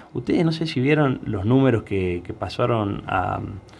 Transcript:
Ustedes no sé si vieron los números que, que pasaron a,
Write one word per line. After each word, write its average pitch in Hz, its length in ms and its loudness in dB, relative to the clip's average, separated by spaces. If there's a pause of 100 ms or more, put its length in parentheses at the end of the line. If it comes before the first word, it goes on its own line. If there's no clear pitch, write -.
(160)
Ustedes - 280 0
no 165 80 2
sé 165 140 -4
si 156 160 -4
vieron 143 420 2
los 101 220 -4
números 123 380 4
que, 90 420 -2
que - 80 -10
pasaron 107 720 -2
a, 98 360 -2 (380)